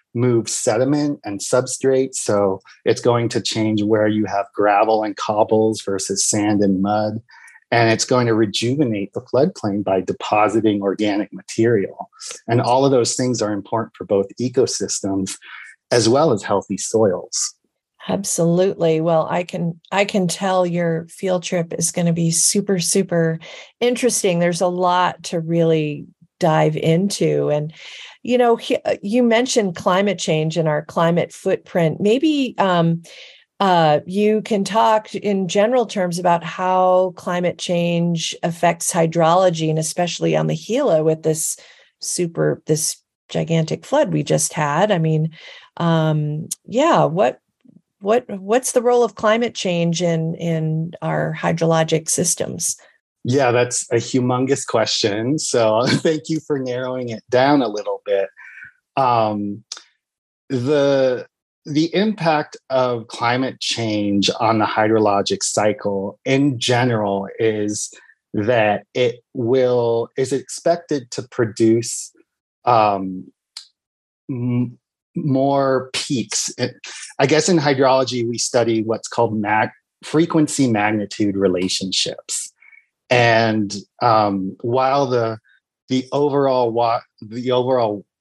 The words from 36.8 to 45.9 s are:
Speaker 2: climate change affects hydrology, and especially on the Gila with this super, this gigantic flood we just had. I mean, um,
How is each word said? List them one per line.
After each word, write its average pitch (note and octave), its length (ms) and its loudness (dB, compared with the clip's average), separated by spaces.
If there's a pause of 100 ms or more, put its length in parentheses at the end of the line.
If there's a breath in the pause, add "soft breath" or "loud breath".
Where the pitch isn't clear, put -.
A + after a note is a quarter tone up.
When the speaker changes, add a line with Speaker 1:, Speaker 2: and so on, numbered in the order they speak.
Speaker 2:
climate F3 440 -4
change E3+ 800 -2
affects E3+ 500 -2
hydrology, E3 800 2
and D#3 80 0
especially E3 580 -2
on D#3 120 0
the D#3 80 -2
Gila G3+ 480 0
with D#3+ 180 0
this D#3+ 360 -2 (420 loud breath)
super, E3 640 -2
this - 320 -2 (320)
gigantic E3 560 -2
flood C4+ 260 0
we D3+ 120 0
just D#3 300 -2
had. D3+ 360 0
I G3 80 2
mean, D#3+ 320 2 (480 loud breath)
um, D#3 720 0 (160)